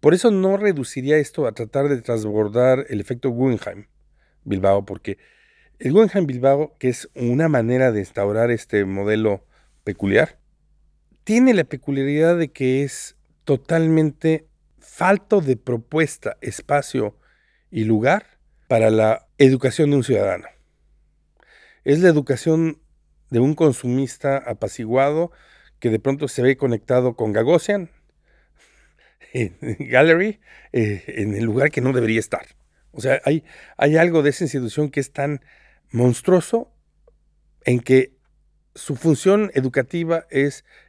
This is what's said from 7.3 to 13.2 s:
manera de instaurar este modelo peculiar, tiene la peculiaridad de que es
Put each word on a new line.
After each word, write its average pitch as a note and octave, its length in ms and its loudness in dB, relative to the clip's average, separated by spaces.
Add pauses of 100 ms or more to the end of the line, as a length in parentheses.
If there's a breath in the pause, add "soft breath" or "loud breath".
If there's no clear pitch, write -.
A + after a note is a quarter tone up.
manera B2+ 420 2
de G#2+ 100 -2
instaurar G#2 500 -2
este A2 340 -2
modelo G2+ 600 -2 (400)
peculiar, G2 540 0 (880)
tiene B3 280 4
la F3+ 120 2
peculiaridad C#3+ 760 0
de D#3+ 140 -4
que C3 320 -2
es - 320 -12 (280)